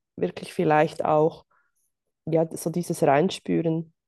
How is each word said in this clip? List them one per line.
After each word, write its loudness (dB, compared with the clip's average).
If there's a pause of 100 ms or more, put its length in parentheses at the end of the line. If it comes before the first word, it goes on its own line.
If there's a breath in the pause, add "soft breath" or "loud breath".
(160)
wirklich -8
vielleicht 2
auch, 2 (800)
ja, 0
so -6
dieses -4
Reinspüren, 0 (160)